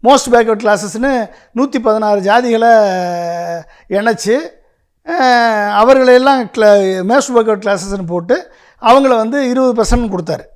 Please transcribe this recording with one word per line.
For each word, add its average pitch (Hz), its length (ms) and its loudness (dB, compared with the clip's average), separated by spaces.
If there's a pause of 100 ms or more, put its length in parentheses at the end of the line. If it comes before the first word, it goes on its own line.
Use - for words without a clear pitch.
most 262 260 2
backward 226 300 2
classesனு 220 680 -2 (280)
நூத்தி 262 260 -2
பதினாறு 214 380 0
ஜாதிகளை 226 540 2 (1160)
இணைச்சு, 214 460 -2 (720)
அஹ், 240 640 0
அவர்களையெல்லாம் 254 880 2
கிள-, 202 460 2
most 262 300 0
backward 220 280 0
classesனு 196 460 -4
போட்டு 175 440 -4 (300)
அவங்கள 254 340 4
வந்து 240 340 -2
இருபது 254 240 0
பர்சன்ட் 233 360 0
கொடுத்தாரு. 170 340 -6 (120)